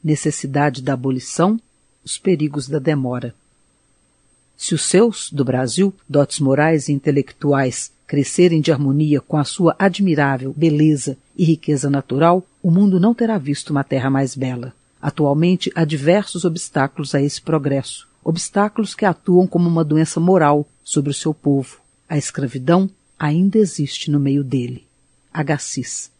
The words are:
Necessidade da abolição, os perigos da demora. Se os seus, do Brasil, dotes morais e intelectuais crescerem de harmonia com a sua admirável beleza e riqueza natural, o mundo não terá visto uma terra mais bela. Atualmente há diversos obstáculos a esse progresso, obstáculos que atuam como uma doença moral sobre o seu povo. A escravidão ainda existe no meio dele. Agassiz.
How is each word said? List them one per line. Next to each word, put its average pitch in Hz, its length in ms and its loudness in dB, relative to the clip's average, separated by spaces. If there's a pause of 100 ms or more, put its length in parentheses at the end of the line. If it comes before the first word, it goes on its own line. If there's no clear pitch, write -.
Necessidade 143 800 -2
da 135 120 -2
abolição, 135 640 -2 (440)
os - 140 -10
perigos 151 480 -2
da 139 140 -4
demora. 127 520 -4 (1200)
Se - 180 -4
os 151 80 -2
seus, 214 480 2
do 139 140 -2
Brasil, 131 500 0 (140)
dotes 143 320 0
morais 143 480 2
e 143 40 0
intelectuais 139 1000 -2 (160)
crescerem 165 520 2
de 156 120 2
harmonia 143 480 2
com - 160 -4
a 147 80 2
sua 165 340 0
admirável 147 720 0
beleza 151 640 2 (200)
e 180 80 0
riqueza 151 440 0
natural, 151 560 2 (160)
o - 80 -2
mundo 185 300 4
não 220 160 4
terá 226 240 -2
visto 143 320 -6
uma 139 140 -2
terra 135 260 -2
mais 135 240 0
bela. 127 400 -8 (260)
Atualmente 151 760 0
há 165 80 2
diversos 160 600 0
obstáculos 151 680 -4
a 139 80 2
esse 147 180 -4
progresso, 139 680 -4 (160)
obstáculos 202 720 -2
que - 80 -4
atuam 180 420 2
como 170 220 0
uma 165 160 2
doença 156 340 0
moral 156 500 4 (140)
sobre 147 280 -2
o 139 40 -2
seu - 180 -4
povo. 139 460 -2 (300)
A 160 100 -2
escravidão 143 720 0 (260)
ainda 175 420 2
existe 156 520 -2
no 147 80 2
meio 139 240 0
dele. 123 420 -6 (540)
Agassiz. - 800 -6